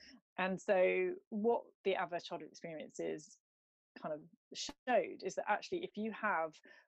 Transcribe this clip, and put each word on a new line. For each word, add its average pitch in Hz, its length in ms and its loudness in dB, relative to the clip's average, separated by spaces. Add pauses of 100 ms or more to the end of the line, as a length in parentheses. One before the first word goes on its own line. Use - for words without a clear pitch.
(380)
And 185 240 -2
so 185 520 4 (160)
what 226 320 2 (240)
the 190 100 4
adverse 175 280 -2
childhood 160 280 -8
experiences 160 840 -8 (640)
kind 160 120 -4
of 151 60 -6 (340)
showed - 680 0
is 185 120 -2
that - 140 -2
actually, 180 360 0
if 185 100 -12
you 214 160 -2
have 170 420 0 (340)